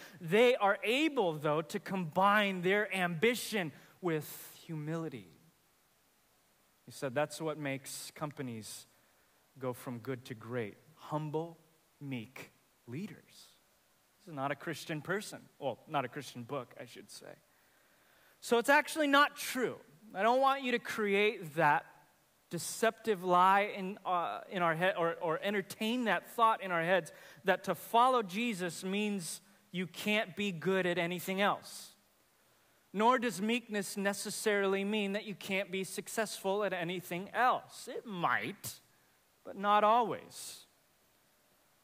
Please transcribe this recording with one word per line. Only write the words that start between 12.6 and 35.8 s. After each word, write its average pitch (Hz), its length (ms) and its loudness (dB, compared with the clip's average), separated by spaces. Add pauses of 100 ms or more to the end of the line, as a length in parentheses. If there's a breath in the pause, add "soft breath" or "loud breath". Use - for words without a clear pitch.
leaders. 160 300 -10 (1080)
This 175 60 -16
is 156 40 -12
not 139 160 -2
a 143 40 0
Christian 156 460 -8
person. 196 400 -6 (180)
Well, 131 200 -4 (100)
not 143 160 0
a - 20 -8
Christian 123 360 -10
book, 123 360 -8
I 127 60 -12
should - 260 -20
say. - 220 -18 (1040 soft breath)
So - 180 2
it's 233 120 2
actually 294 380 4
not 285 280 6
true. 214 400 -4 (400)
I 190 60 -2
don't 240 180 6
want 269 240 4
you 247 100 0
to 240 60 2
create 202 760 0
that 156 300 4 (640)
deceptive 208 720 -2
lie 190 520 6
in, 196 300 -6
uh, 165 440 -2
in 190 120 -2
our 165 140 4
head, 185 200 2
or, 165 200 0
or 165 280 -2
entertain 220 640 -2
that 175 300 0
thought 226 260 4
in 190 100 -6
our 165 120 2
heads 175 280 2 (340 loud breath)
that 185 180 2
to 180 120 -2
follow 247 460 4
Jesus 185 640 -4
means 196 580 -4 (300 soft breath)
you 180 160 -4
can't 208 480 -2
be 202 160 -2
good 180 340 0
at 175 120 0
anything 180 440 -2
else. - 480 -2 (1040 soft breath)
Nor 226 240 6
does 214 240 -2
meekness 214 560 -2
necessarily 196 880 0
mean 202 280 -2
that 214 120 -6
you 208 80 -10
can't 190 380 -4
be 190 120 -4